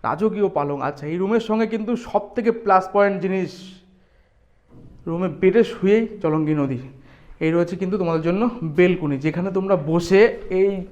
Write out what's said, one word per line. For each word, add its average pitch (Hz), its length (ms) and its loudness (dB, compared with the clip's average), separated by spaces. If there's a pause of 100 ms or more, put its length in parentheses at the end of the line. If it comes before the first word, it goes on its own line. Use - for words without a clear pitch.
রাজকীয় 196 400 0 (100)
পালং। 143 200 -2 (100)
আচ্ছা, 143 240 -8
এই 175 100 -4
রুমের 226 280 0
সঙ্গে 220 240 0
কিন্তু 220 180 -4 (160)
সব - 160 -2 (120)
থেকে 226 160 0 (120)
প্লাস 190 200 4 (100)
পয়েন্ট 202 300 4
জিনিস, 190 280 -2 (1600)
রুমে 175 220 -4 (120)
বেডে 190 200 6 (100)
শুয়েই 208 320 2 (200)
জলঙ্গি 156 380 0
নদী। 131 180 -2 (680)
এই 160 100 2
রয়েছে 175 260 0
কিন্তু 190 200 -2
তোমাদের 165 260 0
জন্য 185 140 0 (360)
বেলকনি, 175 380 4 (100)
যেখানে 175 320 -2
তোমরা 190 180 2 (160)
বসে 175 300 4 (380)
এই 196 120 4 (200)